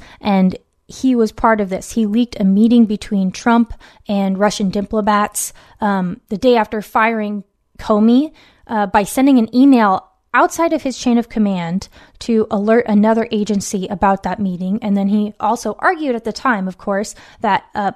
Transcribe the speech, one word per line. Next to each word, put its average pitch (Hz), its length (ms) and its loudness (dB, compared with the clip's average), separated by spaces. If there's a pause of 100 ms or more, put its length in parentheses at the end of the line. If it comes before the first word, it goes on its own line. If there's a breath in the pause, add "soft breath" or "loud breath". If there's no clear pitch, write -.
(220 loud breath)
and 190 340 2 (320)
he 254 260 0
was 220 180 2
part 226 280 2
of 196 80 -2
this. - 240 -10
He 226 140 0
leaked 226 340 -2
a 196 40 2
meeting 220 420 4
between 196 440 -4
Trump 233 440 0 (340 soft breath)
and 196 300 -2
Russian 202 320 0
diplomats, 208 840 -2 (300 soft breath)
um, 190 360 -2 (120)
the 202 80 -6
day 247 180 4
after 214 240 -2
firing 214 640 -2 (340)
Comey, 233 540 2 (360 soft breath)
uh, 208 180 -2
by 208 160 0
sending 269 360 2
an 220 160 0
email 240 520 4 (260)
outside 330 400 0
of 294 100 -2
his 262 140 -6
chain 240 220 0
of 233 100 -4
command 190 600 -4 (320 soft breath)
to 220 320 0
alert 220 340 2
another 220 460 2
agency 202 560 -4
about 196 340 0
that 180 160 -6
meeting. 185 420 -4
And 202 160 -2
then 196 120 0
he 208 320 -2
also 214 400 -4
argued 311 340 -2
at 226 80 -6
the 214 100 -6
time, 202 360 -2
of 180 100 -12
course, 202 380 -4 (240 loud breath)
that, 202 240 -2 (100)
uh, 202 220 -2